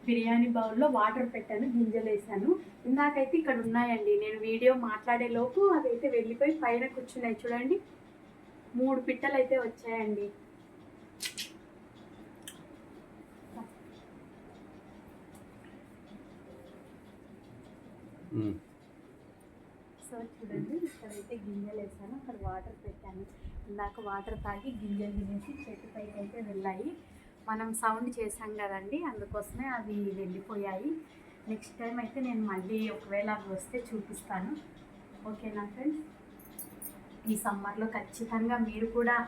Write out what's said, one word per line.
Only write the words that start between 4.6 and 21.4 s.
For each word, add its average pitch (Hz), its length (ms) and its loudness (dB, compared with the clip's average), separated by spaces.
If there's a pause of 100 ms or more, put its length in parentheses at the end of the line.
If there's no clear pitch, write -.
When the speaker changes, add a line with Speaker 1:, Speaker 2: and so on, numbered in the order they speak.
Speaker 1:
మాట్లాడే 233 400 2
లోపు 247 320 2 (140)
అవి 277 180 4
అయితే 233 160 2
వెళ్ళిపోయి 240 460 4 (100)
పైన 240 220 4
కూర్చున్నాయి 240 580 -4
చూడండి. 247 320 4 (1000)
మూడు 254 240 4
పిట్టలు 269 380 2
అయితే 254 200 6
వచ్చాయండి. 226 680 0 (4000)
Speaker 2:
మ్మ్. 107 220 0 (1500)
Speaker 1:
So 240 100 -12 (200)
చూడండి, 220 400 -4
ఇక్కడైతే 226 600 -8
గింజలు 202 440 -8